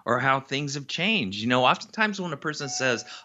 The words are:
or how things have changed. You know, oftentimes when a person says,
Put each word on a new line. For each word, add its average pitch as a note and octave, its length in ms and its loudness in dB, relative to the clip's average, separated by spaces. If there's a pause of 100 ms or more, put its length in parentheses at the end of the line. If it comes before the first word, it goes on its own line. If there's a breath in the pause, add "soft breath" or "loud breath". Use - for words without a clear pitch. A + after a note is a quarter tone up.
or A#2+ 140 2
how C3+ 220 4
things C#3 320 -4
have C#3+ 140 -8
changed. D#3+ 520 -2
You A2 80 -2
know, B2+ 160 4
oftentimes G3 560 0
when F3 140 -6
a C3 40 -6
person D3 300 -6
says, B2 380 0 (200 loud breath)